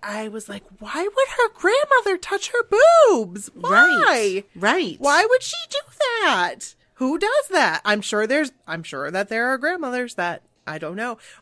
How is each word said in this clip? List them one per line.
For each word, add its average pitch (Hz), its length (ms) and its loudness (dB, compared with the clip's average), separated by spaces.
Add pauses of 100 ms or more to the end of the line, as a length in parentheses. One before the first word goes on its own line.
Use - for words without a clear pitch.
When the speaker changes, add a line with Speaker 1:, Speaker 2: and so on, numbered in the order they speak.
Speaker 1:
I 214 240 -10
was 214 200 -14
like, 202 140 -14 (160)
"Why 247 240 -8
would 523 260 0
her 466 260 0
grandmother 494 640 2
touch - 340 -6
her 480 100 0 (480)
boobs? 202 440 -2
Why? 679 520 4
Speaker 2:
Right. 208 380 0 (100)
Right. 208 460 -2
Speaker 1:
Why 302 280 4
would 508 140 2
she - 140 -8 (120)
do 554 100 -8 (440)
that? 190 540 -2 (180)
Who 262 240 -2
does 523 320 0
that?" 240 340 0
I'm 208 160 0
sure 214 280 -4
there's, 277 240 -2 (160)
I'm 165 160 -10
sure 143 260 -10
that 196 180 -6
there 226 200 -4
are 262 100 -2
grandmothers 254 560 -6
that 175 280 -6 (260)
I 156 100 -10
don't 160 180 -10
know. 226 220 -8 (240)